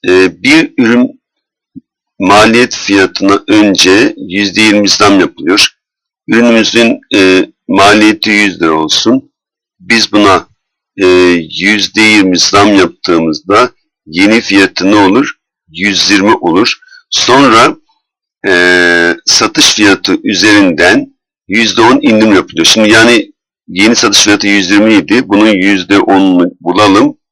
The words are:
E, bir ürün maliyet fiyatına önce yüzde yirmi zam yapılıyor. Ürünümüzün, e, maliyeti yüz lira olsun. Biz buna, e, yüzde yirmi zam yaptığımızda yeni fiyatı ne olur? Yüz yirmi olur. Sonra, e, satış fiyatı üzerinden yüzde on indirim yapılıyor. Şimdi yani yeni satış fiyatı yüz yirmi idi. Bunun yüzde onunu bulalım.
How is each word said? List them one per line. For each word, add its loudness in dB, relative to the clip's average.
E, 0
bir 0
ürün 0
maliyet 2
fiyatına -2
önce 0
yüzde -6
yirmi 0
zam 0
yapılıyor. -4
Ürünümüzün, 0
e, 2
maliyeti 0
yüz -2
lira 0
olsun. -2
Biz -4
buna, 0
e, -2
yüzde -4
yirmi 0
zam 0
yaptığımızda -2
yeni 0
fiyatı -2
ne 2
olur? 0
Yüz -4
yirmi 2
olur. -2
Sonra, 2
e, 2
satış -2
fiyatı 0
üzerinden 0
yüzde -2
on 2
indirim 2
yapılıyor. -2
Şimdi 0
yani 2
yeni 0
satış -2
fiyatı 0
yüz -2
yirmi 2
idi. 0
Bunun 2
yüzde 0
onunu 2
bulalım. 0